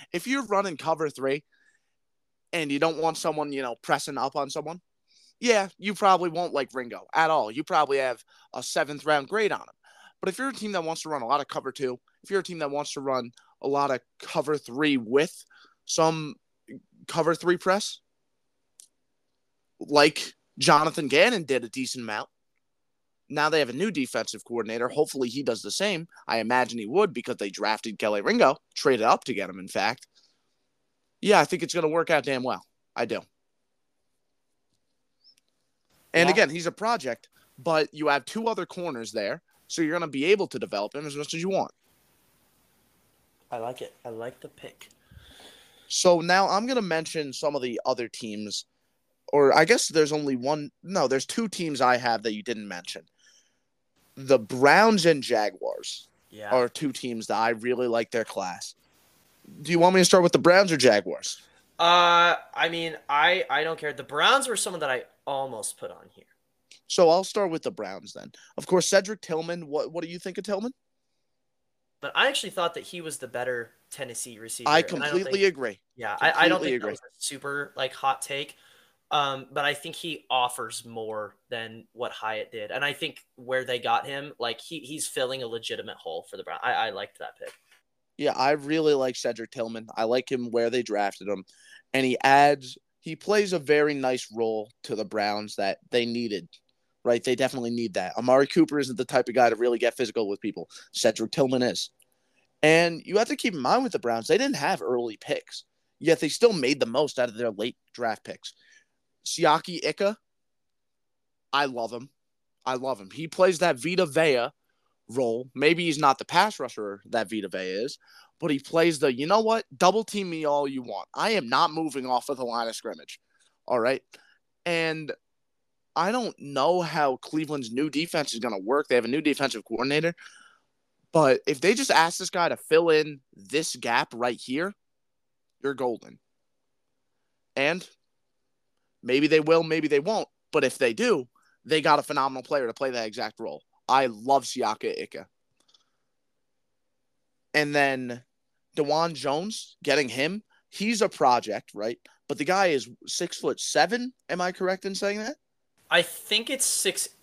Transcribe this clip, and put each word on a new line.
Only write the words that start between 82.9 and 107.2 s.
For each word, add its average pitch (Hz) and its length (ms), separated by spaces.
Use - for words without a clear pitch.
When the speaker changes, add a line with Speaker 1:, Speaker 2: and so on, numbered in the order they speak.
Speaker 2:
think 143 320
where 127 300
they 123 120
got 120 280
him, 139 340
like, 117 220
he, 165 180
he's 139 280
filling 131 360
a 117 40
legitimate 110 500
hole 85 320
for 101 80
the 92 60
Browns. 85 200
I, 123 100
I 110 180
liked 101 280
that - 180
pick. - 140
Speaker 1:
Yeah, 143 160
I 135 180
really 151 420
like 131 220
Cedric 113 360
Tillman. 113 440
I 110 100
like 123 260
him 123 200
where 117 180
they 123 140
drafted 101 440
him. 95 160
And 131 120
he 127 180
adds, 139 540
he 160 160
plays 208 340
a 175 80
very 147 340
nice 131 400
role 110 380
to 123 120
the 104 80
Browns 104 540
that 98 220
they 120 160
needed, 113 420
right? 120 180
They 127 140
definitely 123 360
need 117 240
that. 92 200
Amari 127 320
Cooper 151 320
isn't 127 160
the 127 80
type 123 240
of 117 80
guy 120 140
to 110 80
really 120 220
get 117 180
physical 113 320
with 101 100
people. 92 300
Cedric 110 380
Tillman 131 320
is. 104 260
And 165 420
you 185 120
have 233 100
to 294 80
keep 220 200
in 147 40
mind 185 240
with 233 80
the - 80
Browns, 113 280
they 165 100
didn't 269 180
have 151 260
early 117 360
picks, - 480
yet 160 220
they 156 80
still 233 240
made 139 260
the 139 60
most 131 340
out 123 80